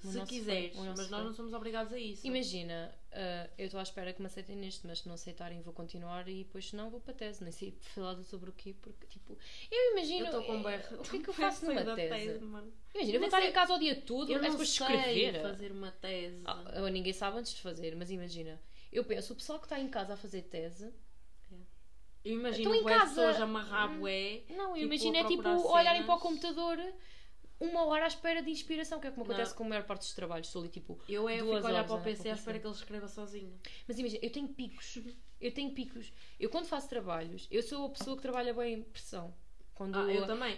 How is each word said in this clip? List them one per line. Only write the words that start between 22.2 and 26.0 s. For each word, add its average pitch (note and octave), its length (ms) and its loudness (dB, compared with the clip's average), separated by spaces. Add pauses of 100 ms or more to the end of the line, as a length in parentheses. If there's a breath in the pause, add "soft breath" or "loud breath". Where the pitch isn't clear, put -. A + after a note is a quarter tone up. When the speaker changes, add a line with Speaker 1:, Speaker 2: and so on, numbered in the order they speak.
Speaker 2:
Eu A3 160 0
imagino A3+ 340 4
Speaker 1:
estão - 20 10
em A4 80 8
Speaker 2:
bué G#4+ 140 8
Speaker 1:
casa. F#4+ 120 10 (120)
Speaker 2:
pessoas D#4+ 200 8
amarrar G#3 500 2
Speaker 1:
Hum, G3+ 80 -4
Speaker 2:
bué, G3 500 0
Speaker 1:
não, F#4+ 200 -4
eu F4+ 40 -2
Speaker 2:
tipo, D#4 120 0
Speaker 1:
imagino D#4 320 4
Speaker 2:
a - 20 8
Speaker 1:
é E4+ 60 6
tipo F4 180 4
Speaker 2:
procurar F4 380 8
Speaker 1:
olharem E4+ 220 8